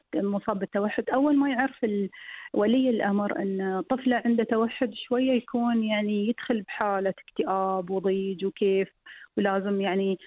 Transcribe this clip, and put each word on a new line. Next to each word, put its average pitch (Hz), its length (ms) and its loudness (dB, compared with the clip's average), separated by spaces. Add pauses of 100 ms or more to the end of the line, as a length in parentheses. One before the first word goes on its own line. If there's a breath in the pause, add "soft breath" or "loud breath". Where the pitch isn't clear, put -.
(160)
مصاب 202 420 0
بالتوحد، 202 520 -2
أول 285 260 4
ما 277 140 4
يعرف 262 340 -2
ال-، 202 240 0 (440 loud breath)
ولي 240 380 4
الأمر 208 520 0
إن 190 480 -2
طفله 254 340 0
عنده 233 200 2
توحد 226 500 0
شوية 262 380 0
يكون 240 520 0
يعني 208 440 0
يدخل 233 340 -2
بحالة 196 520 -2 (140)
اكتئاب 190 600 -2
وضيج 190 540 -2
وكيف، 190 440 0 (480 loud breath)
ولازم 196 440 0
يعني 190 460 0